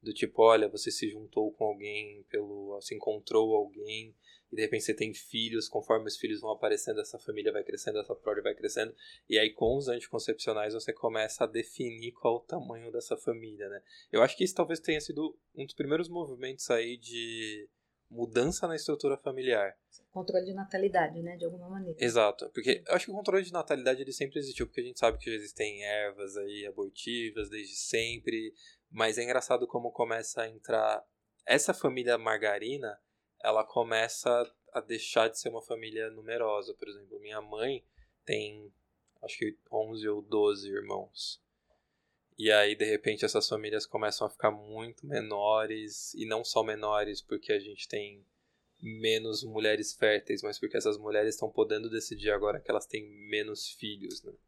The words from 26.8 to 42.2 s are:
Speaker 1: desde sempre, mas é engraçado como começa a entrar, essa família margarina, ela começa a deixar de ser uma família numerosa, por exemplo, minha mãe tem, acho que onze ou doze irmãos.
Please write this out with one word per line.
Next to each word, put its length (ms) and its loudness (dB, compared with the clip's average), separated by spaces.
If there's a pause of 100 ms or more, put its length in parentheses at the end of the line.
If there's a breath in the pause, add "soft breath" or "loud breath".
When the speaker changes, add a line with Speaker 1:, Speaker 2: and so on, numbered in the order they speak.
Speaker 1:
desde 260 -10
sempre, 760 -4 (360 loud breath)
mas 280 2
é 60 0
engraçado 440 4
como 240 -2
começa 520 0
a 40 -4
entrar, 580 2 (400)
essa 280 4
família 440 2
margarina, 800 -2 (460)
ela 200 6
começa 840 2 (220)
a 80 -2
deixar 480 2
de 120 -2
ser 100 -4
uma 120 -6
família 500 -6
numerosa, 640 -2
por 140 -10
exemplo, 320 -14
minha 220 -10
mãe 420 -4 (400)
tem, 480 -4 (500)
acho 160 -10
que 200 -4 (140)
onze 360 -2
ou 140 -2
doze 480 2
irmãos. 720 -8 (960)